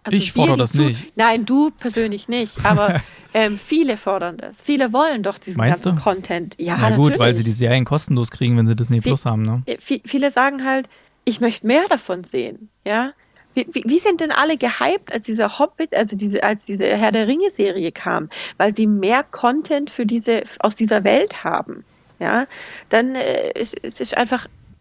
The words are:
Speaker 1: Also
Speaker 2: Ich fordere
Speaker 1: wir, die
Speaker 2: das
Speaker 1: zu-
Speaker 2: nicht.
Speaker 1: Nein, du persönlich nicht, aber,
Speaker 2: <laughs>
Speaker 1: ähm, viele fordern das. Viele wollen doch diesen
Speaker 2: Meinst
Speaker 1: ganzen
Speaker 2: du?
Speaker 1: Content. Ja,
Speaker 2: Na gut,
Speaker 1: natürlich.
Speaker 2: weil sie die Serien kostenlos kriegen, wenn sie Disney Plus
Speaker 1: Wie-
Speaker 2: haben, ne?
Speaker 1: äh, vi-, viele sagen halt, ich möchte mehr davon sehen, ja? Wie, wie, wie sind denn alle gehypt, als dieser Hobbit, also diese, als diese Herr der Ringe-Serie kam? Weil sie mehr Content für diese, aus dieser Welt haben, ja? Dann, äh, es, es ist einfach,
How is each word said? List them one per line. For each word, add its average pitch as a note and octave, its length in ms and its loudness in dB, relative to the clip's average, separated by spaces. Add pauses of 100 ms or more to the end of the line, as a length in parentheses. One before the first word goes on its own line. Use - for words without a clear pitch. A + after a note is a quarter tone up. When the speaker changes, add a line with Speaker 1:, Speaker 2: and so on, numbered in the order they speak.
Speaker 1:
Also - 140 0
Speaker 2:
Ich - 160 -2
fordere - 200 4
Speaker 1:
wir, - 20 6
die B2+ 60 2
Speaker 2:
das A#2 120 0
Speaker 1:
zu- D3 100 2
Speaker 2:
nicht. B2 320 -2
Speaker 1:
Nein, A3+ 300 4
du C#4+ 260 4
persönlich A3 560 -4
nicht, A#3 380 -4
aber, G3+ 360 4 (160)
Speaker 2:
<laughs> - 160 -16
Speaker 1:
ähm, G#3+ 240 2
viele C#4+ 380 0
fordern F#3+ 420 -4
das. - 240 -16
Viele C4+ 300 0
wollen C4+ 320 0
doch G3 140 -4
diesen F3+ 220 -8
Speaker 2:
Meinst D3+ 260 2
Speaker 1:
ganzen F3+ 120 2
Speaker 2:
du? C#3+ 60 -2
Speaker 1:
Content. F#3 560 -2
Ja, E3+ 180 -2
Speaker 2:
Na A#2 120 4
gut, A2+ 80 4
Speaker 1:
natürlich. C#3+ 220 4
Speaker 2:
weil A#2+ 160 4
sie A2+ 80 0
die A2+ 100 2
Serien A#2+ 320 2
kostenlos B2+ 460 0
kriegen, A#2+ 260 2
wenn A2+ 100 4
sie A2+ 80 4
Disney A#2 240 2
Plus B2+ 260 0
Speaker 1:
Wie- A#2+ 40 0
Speaker 2:
haben, A2 140 0
ne? A2+ 220 -2
Speaker 1:
äh, A#3 140 -6
vi-, - 260 -4
viele C#4 260 0
sagen C4+ 340 0
halt, C4 240 -2 (340)
ich - 160 -2
möchte A#3 280 -2
mehr C#4+ 220 4
davon F#3 360 -2
sehen, B2 440 -8 (140)
ja? A3+ 280 -2 (420)
Wie, B3+ 200 -2
wie, B3+ 120 -4
wie C#4+ 140 2
sind F4+ 220 0
denn D#4 100 -2
alle D#4 240 2
gehypt, B3 560 -2
als A3+ 140 -6
dieser G#3+ 340 -2
Hobbit, D#4 340 -2
also A3 220 0
diese, G3+ 260 -2
als G#3 240 0
diese G3 200 -2
Herr G#3+ 260 2
der A3 160 0
Ringe-Serie G3+ 640 0
kam? E3+ 380 -4 (280)
Weil G#3 160 2
sie A3 140 2
mehr G#3+ 420 2
Content C#4+ 600 -2
für A#3+ 160 -4
diese, A3+ 380 -2 (160)
aus G#3 180 0
dieser G#3+ 260 2
Welt A#3 400 2
haben, - 400 -6 (360)
ja? A3 280 0 (400)
Dann, B3 260 2
äh, - 420 -2
es, - 180 -6 (100)
es - 160 -12
ist B3 180 -6
einfach, B3 300 -2 (340)